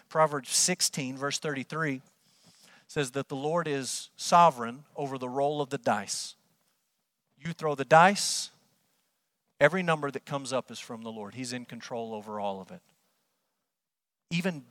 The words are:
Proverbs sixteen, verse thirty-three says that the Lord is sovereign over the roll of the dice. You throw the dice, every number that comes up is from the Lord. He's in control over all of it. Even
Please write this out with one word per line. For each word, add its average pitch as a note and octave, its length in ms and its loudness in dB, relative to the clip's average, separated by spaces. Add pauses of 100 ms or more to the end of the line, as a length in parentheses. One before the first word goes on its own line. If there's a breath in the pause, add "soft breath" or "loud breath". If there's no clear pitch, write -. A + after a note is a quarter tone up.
Proverbs D3+ 440 2
sixteen, C3+ 680 0
verse C#3 220 -2
thirty-three C#3+ 640 -4 (840 soft breath)
says C#3 260 -2
that C#3 140 -4
the D3 80 -8
Lord D#3 320 -2
is C#3 480 -6
sovereign C#3+ 680 4 (100)
over C3+ 220 -6
the B2+ 120 -6
roll C#3+ 320 0
of C#3 100 -2
the C#3 80 -4
dice. G#2 560 -2 (1040)
You D#3+ 140 -8
throw D#3 200 -2
the C3+ 120 -4
dice, F3 680 6 (1080)
every D#3+ 240 4
number D3+ 260 0
that C3+ 160 -10
comes C3+ 280 -6
up B2 180 -4
is A2 80 -14
from A2+ 220 -14
the A2+ 100 -10
Lord. G#2+ 240 -12
He's B2+ 160 -10
in B2 140 -10
control A#2 480 -10
over G#2+ 260 -10
all G2 220 -6
of F#2 100 -16
it. F2+ 100 -18 (1500)
Even E3+ 420 -2